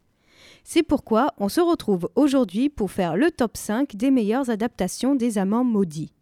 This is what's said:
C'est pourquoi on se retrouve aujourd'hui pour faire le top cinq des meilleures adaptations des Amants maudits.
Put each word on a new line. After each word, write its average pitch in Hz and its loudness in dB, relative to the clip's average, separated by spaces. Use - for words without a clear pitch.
C'est 320 2
pourquoi 262 0
on 202 -2
se 320 0
retrouve 214 0
aujourd'hui 254 2
pour 208 -4
faire 170 -2
le 302 2
top - -2
cinq 226 -4
des 247 0
meilleures 240 0
adaptations 240 -2
des 233 -2
Amants 208 0
maudits. 196 -2